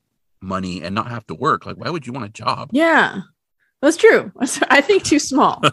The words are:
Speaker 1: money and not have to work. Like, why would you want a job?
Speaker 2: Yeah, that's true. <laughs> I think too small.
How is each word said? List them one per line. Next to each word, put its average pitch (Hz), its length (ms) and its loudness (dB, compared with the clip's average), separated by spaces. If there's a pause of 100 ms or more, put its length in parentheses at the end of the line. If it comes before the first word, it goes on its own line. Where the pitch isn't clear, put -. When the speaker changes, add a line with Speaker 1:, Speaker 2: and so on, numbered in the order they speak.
(420)
Speaker 1:
money 92 400 -6
and 92 140 -8
not 120 140 -4
have 117 180 -12
to - 80 -10
work. 127 300 -2
Like, 95 100 -12
why 113 140 -8
would 151 180 -8
you 120 60 -10
want 131 120 -10
a 101 40 -12
job? 113 420 -6
Speaker 2:
Yeah, 277 500 0 (600)
that's 330 160 2
true. 269 380 6
<laughs> - 340 -2
I 277 100 6
think 381 240 2
too 294 160 2
small. 254 420 0 (120)